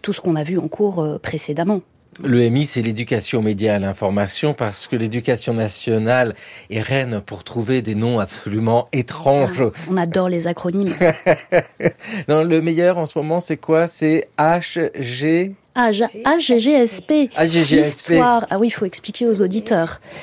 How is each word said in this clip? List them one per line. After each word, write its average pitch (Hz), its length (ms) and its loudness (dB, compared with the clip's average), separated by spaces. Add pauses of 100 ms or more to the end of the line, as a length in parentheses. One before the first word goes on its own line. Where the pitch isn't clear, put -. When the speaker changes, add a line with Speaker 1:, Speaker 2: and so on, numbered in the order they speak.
Speaker 1:
tout 208 100 -4
ce - 80 -4
qu'on 170 160 0
a 151 60 -2
vu 175 160 -2
en 151 100 -4
cours, 190 340 -2
euh, 151 160 -4
précédemment. 165 600 -2 (420)
Speaker 2:
Le 123 200 4
emi, 123 240 2
c'est 123 160 -2
l'éducation 113 560 -2
aux 110 40 0
médias 107 300 0
et 104 40 2
à - 20 0
l'information, 98 720 -2
parce 107 340 -4
que 127 100 -4
l'éducation 117 580 -2
nationale 113 800 0 (340)
est 110 140 -6
reine 123 420 -2
pour 95 180 -14
trouver 120 380 -2
des 110 140 -4
noms 113 260 0
absolument 110 720 0
étranges. 135 720 0
Speaker 1:
Ah, 110 160 -2 (100)
on 185 60 0
adore 180 320 0
les 170 180 -2
acronymes. 175 460 -2 (680)
Speaker 2:
<laughs> - 680 -4
Non, 156 160 4
le 165 160 4
meilleur 170 380 2
en 160 80 -2
ce 160 120 -6
moment, 156 220 -2
c'est 165 160 -4
quoi ? 160 300 2
C'est 156 420 0 (100)
H 165 600 0
G 156 560 -2 (200)
Speaker 1:
Ah, 240 180 2
ja-, 208 160 0 (160)
A 302 140 4
G 247 200 4
G 233 140 2
S 240 300 2
P. 208 340 2
Speaker 2:
A 160 100 4
G 165 160 2
G 147 140 2
S 151 260 2
P. 170 120 0
Speaker 1:
Histoire. 240 340 4
Ah 196 100 -2
oui, 233 100 2
il - 20 0
faut 214 160 -4
expliquer - 400 -4
aux 202 160 2
auditeurs. 185 580 0 (220)